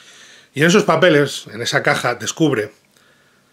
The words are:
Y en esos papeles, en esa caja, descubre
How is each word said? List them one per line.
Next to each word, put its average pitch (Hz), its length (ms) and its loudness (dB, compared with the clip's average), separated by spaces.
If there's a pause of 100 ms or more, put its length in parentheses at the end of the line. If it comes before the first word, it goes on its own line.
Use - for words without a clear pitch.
(560)
Y 135 60 -2
en 160 60 4
esos 202 160 4
papeles, 165 720 2
en 107 80 -10
esa 127 220 -4
caja, 131 320 -2
descubre 117 560 -2 (800)